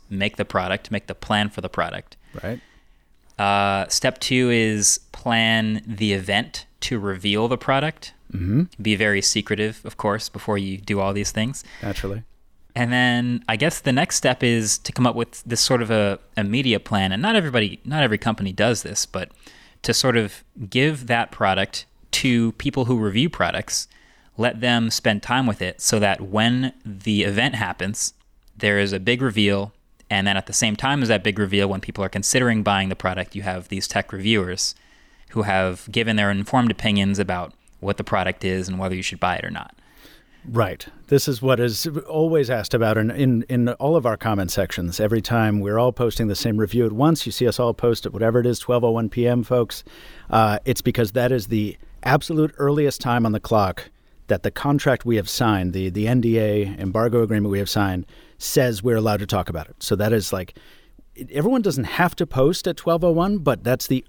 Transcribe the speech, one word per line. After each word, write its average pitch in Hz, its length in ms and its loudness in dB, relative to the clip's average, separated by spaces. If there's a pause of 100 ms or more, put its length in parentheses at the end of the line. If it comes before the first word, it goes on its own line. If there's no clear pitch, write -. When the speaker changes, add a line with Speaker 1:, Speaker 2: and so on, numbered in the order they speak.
Speaker 1:
make 101 280 -2
the 104 100 -4
product, 95 440 -2
make 101 180 -6
the - 60 -8
plan 104 360 0
for - 100 -12
the 90 80 -6
product. - 480 -6 (260)
Speaker 2:
Right. 113 160 -8 (800)
Speaker 1:
Uh, 101 500 0
step - 320 -2
two 127 300 2
is 110 480 2 (120)
plan 113 760 0
the 110 260 -2
event 98 540 -2 (140)
to - 180 -4
reveal 101 500 -2
the 123 80 -2
product. 139 560 -2 (200)
Speaker 2:
Mm-hmm. 98 320 0 (160)
Speaker 1:
Be 107 140 0
very 101 280 2
secretive, 107 600 -2
of - 120 -14
course, 107 320 -2
before 104 300 -4
you 95 180 -4
do 98 240 -4
all 98 120 0
these 101 200 -4
things. 117 320 -4 (180)
Speaker 2:
Naturally. 101 400 -6 (540)
Speaker 1:
And 123 160 -2
then 123 560 0
I 113 80 0
guess 151 240 0
the 135 120 0
next 143 240 0
step 127 260 0
is 117 360 2
to - 140 -10
come 123 140 2
up 113 100 0
with - 280 -6
this 120 160 -2
sort 123 220 2
of 110 80 -4
a, 104 280 2 (180)
a 110 80 0
media 113 340 2
plan. 95 320 0
And 101 120 -4
not 220 120 2
everybody, 123 500 0
not 151 180 0
every 107 160 2
company 101 340 -2
does 104 300 2
this, - 240 -6
but - 260 -8 (480)
to 117 140 0
sort 127 220 2
of 107 280 -2 (240)
give 131 380 0
that 117 260 0
product 98 540 0 (260)
to 117 400 2
people 135 320 -2
who 120 140 2
review 110 320 0
products, - 580 -2 (480)
let 113 240 0
them 117 300 2
spend 104 320 0
time 127 240 0
with 123 160 -2
it 90 180 -6
so - 180 2
that 101 220 2
when 117 540 0 (100)
the 101 380 -2
event 110 320 0
happens, 98 580 -4 (440)
there 104 220 2
is 101 140 2
a 95 80 -2
big 120 220 0
reveal. 101 500 2 (380)
And 98 160 0
then 101 100 2
at 95 100 -2
the - 60 -14
same 107 240 0
time 139 240 0
as 120 80 2
that 107 160 2
big 104 140 0
reveal, 98 300 2
when 95 120 -4
people - 240 -6
are 95 60 -4
considering 113 520 2
buying 98 280 2
the 92 60 -4
product, 92 380 -4
you 101 80 -8
have 92 260 -6
these 95 200 -6
tech - 240 -4
reviewers 98 640 0 (560)
who 113 100 -2
have 95 500 0
given 113 260 0
their 104 140 2
informed 110 400 2
opinions 101 480 0
about 90 360 -4 (260)
what 98 160 -2
the 101 80 -6
product 92 400 -2
is 92 240 -2
and 92 100 -6
whether 92 160 -4
you 92 60 -6
should 90 180 -8
buy 92 180 0
it - 100 -8
or - 40 -10
not. - 240 -12 (720)
Speaker 2:
Right. 113 400 -2 (200)
This 143 200 4
is 127 140 -2
what 131 200 4
is 120 260 0 (200)
always 156 440 2
asked 113 240 -2
about 110 240 2
in, 110 120 0
in, 123 380 2
in 120 220 2
all 143 260 2
of 147 80 2
our 110 140 0
comment 98 320 0
sections. 90 500 -2
Every 107 220 2
time 110 380 2
we're 101 180 0
all 123 140 4
posting 117 360 -2
the 98 80 -2
same 110 220 0
review 110 260 2
at 107 80 0
once, 147 320 2
you 117 80 -6
see 120 160 0
us 107 100 0
all 120 140 0
post 117 320 0
at 95 80 -6
whatever 110 260 2
it 120 60 4
is, 120 140 0
twelve 123 260 0
oh 117 60 4
one 113 180 0
P 117 180 0
M, 120 160 2
folks. 120 400 -2 (460)
Uh, 107 380 4
it's 127 160 0
because 117 300 0
that 123 200 2
is 113 140 0
the 107 320 -2 (240)
absolute 151 560 2
earliest 143 420 2
time 120 240 2
on 110 80 2
the 107 80 0
clock 101 480 0 (380)
that 98 160 0
the 143 80 -2
contract 143 560 0
we 117 100 2
have 98 140 -2
signed, 98 420 0
the, 95 160 -2
the 104 180 -2
N 127 140 4
D 113 180 2
A 107 260 2 (140)
embargo 110 440 2
agreement 104 280 2
we 98 80 0
have 98 120 -2
signed, 95 340 2 (340)
says 117 440 0
we're 117 140 2
allowed 107 240 2
to 101 60 -8
talk 98 220 -2
about 82 200 -8
it. - 100 -20
So - 180 -2
that 107 160 2
is, 107 200 0
like, 92 240 -6 (580)
it, 127 160 -16
everyone 226 320 2
doesn't 139 220 0
have 170 320 0
to 170 100 -2
post 139 400 2
at 170 100 -2
twelve 170 280 0
oh 175 80 4
one, 190 260 2
but 139 260 0
that's 127 220 0
the 131 220 0